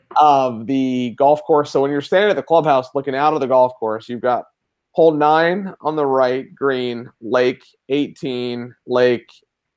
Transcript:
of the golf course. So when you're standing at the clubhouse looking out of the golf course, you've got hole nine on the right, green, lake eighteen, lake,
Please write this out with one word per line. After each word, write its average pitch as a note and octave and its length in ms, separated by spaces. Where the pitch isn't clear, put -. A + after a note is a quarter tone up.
of C3 480
the B2+ 500
golf D3 260
course. D3 280
So C#3 100
when C#3 80
you're C#3+ 120
standing F#3+ 280
at F#3+ 60
the C3+ 80
clubhouse D3 500
looking C3+ 220
out D3 180
of D3+ 60
the C3 80
golf B2+ 280
course, A2 340
you've A#2+ 120
got B2 240
hole D#3+ 220
nine E3 680
on D#3 140
the D3+ 100
right, C3 480
green, B2 560
lake B2 420
eighteen, B2 840
lake, B2 440